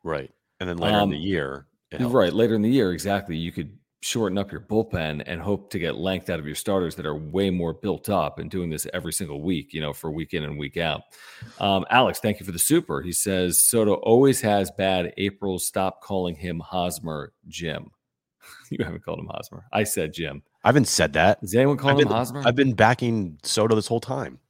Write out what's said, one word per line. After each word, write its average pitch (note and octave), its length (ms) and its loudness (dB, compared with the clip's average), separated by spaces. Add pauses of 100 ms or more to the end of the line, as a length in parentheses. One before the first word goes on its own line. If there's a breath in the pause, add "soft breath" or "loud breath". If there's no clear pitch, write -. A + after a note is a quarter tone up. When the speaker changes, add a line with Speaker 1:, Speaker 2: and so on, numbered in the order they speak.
Speaker 1:
Right. D2 280 -6 (300)
And F#2 80 -4
then F2 100 -4
later G2+ 200 2
in G2+ 120 4
the D2+ 60 -4
Speaker 2:
Um, D#2 60 -8
Speaker 1:
year, C#2+ 440 -4 (240)
it - 100 -10
helps. B2 140 -2
Speaker 2:
right, F#2+ 180 4
later A2 220 2
in G#2+ 80 0
the A2+ 80 2
year, A2+ 220 4
exactly. F#2 440 -4
You E2 160 -6
could - 260 -10 (240)
shorten G2+ 340 -2
up G2 160 -4
your - 80 -12
bullpen E2 640 -2
and E2 160 -8
hope G2 300 -4
to G2+ 80 -6
get D#2 180 -2
length F2+ 320 -2
out E2+ 100 -4
of D2+ 80 -10
your D2+ 100 -8
starters F#2 400 0
that D#2+ 100 -8
are D2+ 80 -4
way D#2 340 -2
more E2+ 240 -2
built F#2+ 380 -6
up D#2+ 280 0
and D#2+ 120 -10
doing F2 180 -6
this D2+ 240 -6
every E2 220 -6
single D2 260 -6
week, D#2 320 -4
you D#2+ 80 -6
know, D2 140 -6
for D#2+ 160 -8
week D#2 240 -8
in D#2 100 -4
and D2 140 -8
week D2 180 -8
out. D#2 260 -2 (560 loud breath)
Um, G2 300 2
Alex, A2+ 320 4
thank G#2 200 -2
you E2+ 40 -14
for F#2 80 -8
the E2+ 60 -6
super. C#3+ 420 2
He F2 120 -8
says, F#2 480 0
"Soto G#2+ 340 4
always B2+ 480 6
has G2+ 300 2
bad F#2 440 0
April. G2 420 -2
Stop - 440 -4
calling F2+ 340 -2
him E2+ 240 -8
Hosmer D#2+ 720 -6 (160)
Jim." D#2+ 440 -8 (480)
<laughs> - 300 -20
You - 140 -4
haven't E2+ 180 -10
called E2 180 -8
him E2 120 -12
Hosmer. - 400 -14
I G#2+ 120 2
said D#2+ 280 -4
Jim. C#2+ 300 -10 (220)
Speaker 1:
I G#2 40 4
haven't C3 200 4
said D2+ 260 2
that. F2+ 280 6
Speaker 2:
Is F#2+ 120 -6
anyone C3+ 240 4
calling C#3 180 4
Speaker 1:
I've D3 60 6
Speaker 2:
him A#2+ 60 4
Speaker 1:
been, G#2+ 80 2
Speaker 2:
Hosmer? B2+ 300 -4
Speaker 1:
I've A#2+ 100 4
been C3 180 4
backing A2 680 2
Soto A2 320 2
this G#2+ 140 2
whole A#2 120 0
time. B2+ 380 -8 (120)